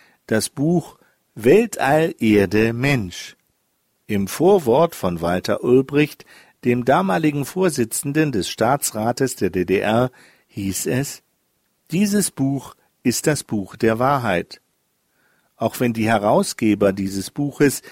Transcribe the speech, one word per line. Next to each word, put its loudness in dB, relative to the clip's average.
das 0
Buch -2
Weltall, 2
Erde, 2
Mensch. -4
Im -2
Vorwort 2
von -4
Walter -2
Ulbricht, 2
dem 0
damaligen 0
Vorsitzenden -2
des -2
Staatsrates -2
der -2
D 0
D 2
R, 0
hieß -6
es: -4
„Dieses 0
Buch -4
ist 0
das 0
Buch -8
der 0
Wahrheit.“ -2
Auch -4
wenn 0
die 0
Herausgeber 2
dieses -6
Buches 0